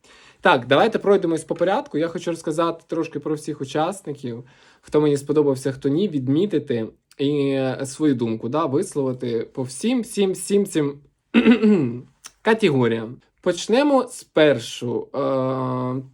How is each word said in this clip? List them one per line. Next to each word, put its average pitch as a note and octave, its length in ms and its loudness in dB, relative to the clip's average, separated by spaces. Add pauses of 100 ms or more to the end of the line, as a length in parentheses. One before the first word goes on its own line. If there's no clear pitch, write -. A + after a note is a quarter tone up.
(420)
Так, C3+ 260 2
давайте F3 320 4
пройдемось F3 440 2
по D#3 120 -6
порядку. F#3+ 420 -2
Я D#3+ 100 0
хочу E3+ 240 -6
розказати E3 560 -4
трошки D#3+ 320 -4
про D3+ 160 -4
всіх D3 260 -8
учасників, D3 840 -6 (380)
хто - 200 2
мені C#3+ 160 4
сподобався, C#3+ 540 0
хто C3+ 180 -4
ні, E3+ 180 2
відмітити C#3 800 -2 (300)
і, C#3+ 320 0
е, C3+ 360 -2
свою C#3+ 300 0
думку, A#2 340 -4
да, D3+ 160 0
висловити C3 880 -2
по C3+ 100 -6
всім, A3+ 380 -2
всім, G3 300 -2
всім G3+ 340 0
цим C#3+ 340 -4 (340)
<clears throat> G#3 680 4 (380)
категоріям. C3 760 2 (240)
Почнемо B3 680 2
з - 160 -18
першу. B2 920 0
Е, - 20 -4 (960)